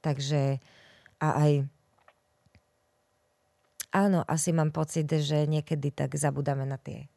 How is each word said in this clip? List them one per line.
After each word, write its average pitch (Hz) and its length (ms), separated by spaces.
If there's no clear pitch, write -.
Takže 139 580
a 156 100
aj, 151 120
áno, 196 340
asi 165 260
mám 156 200
pocit, 156 360
že 151 380
niekedy 151 460
tak 135 220
zabudáme 143 500
na 135 120
tie 135 420